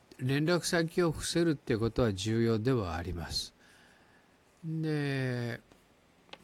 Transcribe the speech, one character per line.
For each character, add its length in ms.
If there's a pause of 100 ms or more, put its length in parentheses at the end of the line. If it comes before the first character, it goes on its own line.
(180)
連 260
絡 200
先 380
を 100
伏 140
せ 180
る 80
っ 20
て 220
こ 140
と 120
は 100
重 300
要 160
で 140
は 240
あ 60
り 100
ま 180
す。 240 (1080)
で、 960 (840)